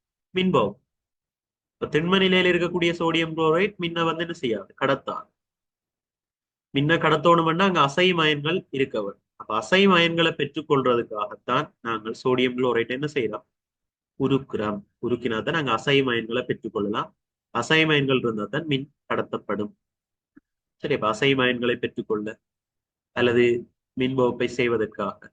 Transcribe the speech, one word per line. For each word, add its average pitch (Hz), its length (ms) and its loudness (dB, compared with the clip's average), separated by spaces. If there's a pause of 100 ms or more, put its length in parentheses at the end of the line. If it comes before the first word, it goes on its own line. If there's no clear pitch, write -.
(360)
மின்பகுப்பு. 147 440 0 (920)
இப்ப - 200 -8
திண்ம 170 260 2
நிலையில 185 340 4
இருக்கக்கூடிய 170 440 0
சோடியம் 165 400 -2
குளோரைட் 165 460 0
மின்ன 170 240 -4
வந்து 160 200 -2
என்ன 170 120 -8
செய்யாது? 107 420 -6
கடத்தாது. - 500 -2 (1500)
மின்ன 147 240 2
கடத்தோணும்னா 165 680 4
அங்க 175 160 2
அசையும் 175 400 2
அயன்கள் 151 380 0 (120)
இருக்க 135 260 -2
வேண்டும். 101 280 -8 (120)
அப்ப - 180 -12
அசையும் 190 400 4
அயன்களை 165 360 2
பெற்றுக்கொள்றதுக்காகத்தான் 127 1300 -2 (180)
நாங்கள் 113 320 -6
சோடியம் 127 400 0
குளோரைட் 120 380 0
என்ன 143 140 -4
செய்யறோம்? 110 380 -4 (720)
உருக்குறோம். 117 600 -2 (220)
உருக்கினா 117 380 -4
தான் 135 180 -4
நாங்க 135 160 -2
அசையும் 135 360 2
அயன்களை 117 340 -2
பெற்றுக்கொள்ளலாம். 110 680 -4 (460)
அசையும் 156 360 2
அயன்கள் 135 300 2
இருந்தா 110 260 -4
தான் 156 200 -6
மின் 139 200 -2 (160)
கடத்தப்படும். 104 680 -6 (1120)
சரி, 147 100 0
அப்ப 110 160 0
அசையும் 135 320 2
அயன்களை 123 340 0
பெற்றுக்கொள்ள 110 520 -6 (880)
அல்லது 123 280 4 (540)
மின் 131 180 -2
வகுப்பை 120 340 0
செய்வதற்காக, 107 680 -2 (140)